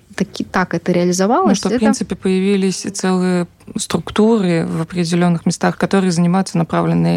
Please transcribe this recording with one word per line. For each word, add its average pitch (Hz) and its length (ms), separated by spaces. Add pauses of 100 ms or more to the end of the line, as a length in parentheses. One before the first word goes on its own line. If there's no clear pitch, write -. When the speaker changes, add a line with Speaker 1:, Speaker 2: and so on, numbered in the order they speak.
(160)
Speaker 1:
таки, - 280
так - 320
это - 160
реализовалось, 190 580
Speaker 2:
Ну, 254 60
что, 196 140
в - 20
Speaker 1:
это 240 80
Speaker 2:
принципе, 214 360
появились 190 680 (120)
целые 180 540 (300)
структуры 180 880
в 175 140
определенных 175 640
местах, - 320
которые 190 340
занимаются 175 460
направленно 170 600